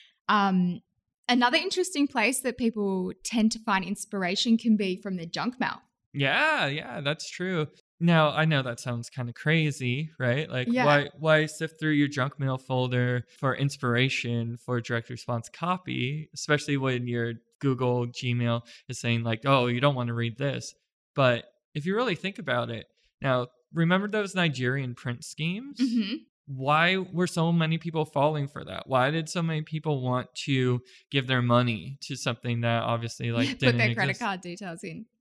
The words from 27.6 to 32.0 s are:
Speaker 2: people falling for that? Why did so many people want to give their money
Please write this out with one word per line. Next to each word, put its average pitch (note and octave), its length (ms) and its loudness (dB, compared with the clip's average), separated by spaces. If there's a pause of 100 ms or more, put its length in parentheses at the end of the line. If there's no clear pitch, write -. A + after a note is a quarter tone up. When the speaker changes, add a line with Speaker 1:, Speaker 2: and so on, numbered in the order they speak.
Speaker 2:
people D#3+ 280 -2
falling D3 420 0
for - 160 -14
that? - 240 -12
Why C3 220 4
did D#3+ 200 -2
so F3+ 120 -2
many D#3+ 220 -2
people D3+ 380 -2
want B2 320 -2 (120)
to B2+ 360 2 (280)
give C3 180 0
their B2+ 140 2
money A#2+ 600 2